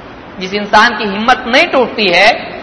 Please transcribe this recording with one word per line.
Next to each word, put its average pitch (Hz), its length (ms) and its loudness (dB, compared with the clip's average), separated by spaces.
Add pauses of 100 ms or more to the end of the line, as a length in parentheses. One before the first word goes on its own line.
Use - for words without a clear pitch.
(400)
जिस 185 140 -8
इंसान 214 440 2
की 233 60 -6
हिम्मत 214 420 -2
नहीं 269 200 2
टूटती 233 420 0
है, 196 540 0